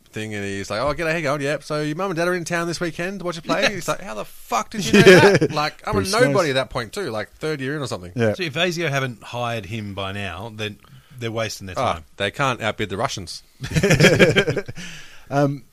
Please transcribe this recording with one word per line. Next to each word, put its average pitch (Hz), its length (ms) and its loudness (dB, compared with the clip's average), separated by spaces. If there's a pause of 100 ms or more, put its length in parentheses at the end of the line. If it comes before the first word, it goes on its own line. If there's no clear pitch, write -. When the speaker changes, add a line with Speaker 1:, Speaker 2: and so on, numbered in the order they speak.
Speaker 1:
thing, 107 260 -8
and 101 100 -4
he's 98 240 -6
like, 104 120 -2
"Oh, 147 120 0
g'day, 160 180 -2
how 165 60 -2
you 165 60 -4
going? 143 180 -2
Yep. 147 220 -4
So 151 180 -4
your 151 140 -4
mum 190 160 -4
and 160 60 -6
dad 170 100 0
are 180 80 0
in 175 100 -6
town 170 220 -2
this 165 120 -4
weekend 180 400 -6
to 170 60 -8
watch 170 140 -6
a - 20 -12
play?" 170 220 -2
Speaker 2:
Yeah. 262 80 2
Speaker 1:
He's 180 160 -6
like, - 140 -4
"How 190 120 -12
the 104 120 -8
fuck - 440 -4
did 202 160 -6
you 147 80 2
know 208 60 10
Speaker 2:
<laughs> 185 80 10
Yeah. 190 300 10
Speaker 1:
that?" - 140 0
Like, 151 360 -4
I'm 214 60 -2
Speaker 2:
Bruce 190 200 0
Speaker 1:
a 226 80 2
nobody 262 120 4
Speaker 2:
knows. 175 160 2
Speaker 1:
at 135 40 0
that 131 160 0
point 117 240 -6
too, 190 160 -6
like, 107 220 -6
third 156 280 -6
year 135 160 -6
in 156 60 -8
or 127 60 -6
something. 90 280 -10
Speaker 2:
Yeah. 117 200 4
Speaker 3:
So 185 80 -4
if 156 100 -4
ASIO 170 360 0
haven't 131 340 -4
hired 117 420 -6
him 104 300 -8
by 95 160 -6
now, 101 440 -8
then 107 220 -8 (400)
they're 117 140 -6
wasting 110 340 -4
their 92 140 -10
Speaker 1:
Ah, 113 140 0
Speaker 3:
time. 82 100 -8 (140)
Speaker 1:
they 101 120 -2
can't 131 320 -2
outbid 107 280 -2
the 95 80 -6
Russians. - 440 -6 (180)
Speaker 2:
<laughs> 175 1040 4 (680)
Um, 143 440 0